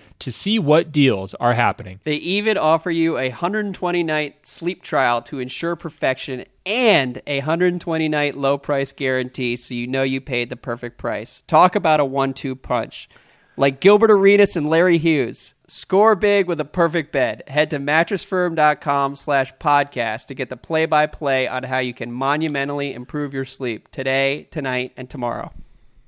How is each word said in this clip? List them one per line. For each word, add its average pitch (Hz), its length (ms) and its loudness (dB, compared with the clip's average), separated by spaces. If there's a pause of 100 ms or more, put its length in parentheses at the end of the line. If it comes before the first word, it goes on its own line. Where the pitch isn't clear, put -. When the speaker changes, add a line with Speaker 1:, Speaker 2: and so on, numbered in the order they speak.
(200)
Speaker 1:
to 117 140 -8
see 220 260 0
what 156 320 4
deals 123 440 2
are 120 180 2
happening. 95 500 -2
Speaker 2:
They 151 120 -2
even 202 420 -2
offer 160 340 2
you 165 260 0
a 131 120 -2
hundred 202 440 -4
twenty 175 300 -2
night 151 420 -4
sleep - 380 -8
trial 123 380 0
to 135 180 -10
ensure 160 380 -6
perfection 135 640 -6 (220)
and 180 640 2
a 143 120 -2
hundred 170 400 0
twenty 160 300 -2
night 147 260 -2
low 139 220 0
price 139 340 -2
guarantee 127 640 -2
so - 180 -10
you 120 140 -4
know 135 160 -2
you 135 160 -2
paid 123 300 -4
the 131 80 -8
perfect 120 400 -8
price. 113 500 -6
Talk 175 300 6
about 160 240 2
a 143 40 2
one-two 135 520 -4
punch. - 500 -6 (480)
Like 139 240 2
Gilbert 208 320 6
Arenas 202 460 6
and 151 120 -2
Larry 170 280 4
Hughes, 143 560 0 (140)
score 208 480 2
big 202 320 2
with 165 120 -4
a 147 60 -4
perfect 165 480 -2
bed. 123 340 -2
Head 151 220 0
to 143 100 -4
mattress 160 460 0
firm 180 300 -2
dot 151 260 2
com 139 340 0
slash 139 400 -2
podcast 139 720 -2
to 135 80 -12
get 135 140 -8
the 123 80 -10
play-by-play 156 920 0
on 127 160 -6
how 131 140 -4
you 127 160 -2
can 120 180 -10
monumentally 143 800 -2
improve 139 400 -8
your 135 120 -4
sleep 120 440 -6
today, 135 640 -2
tonight, 127 460 -4
and 127 120 -12
tomorrow. 117 440 -6 (540)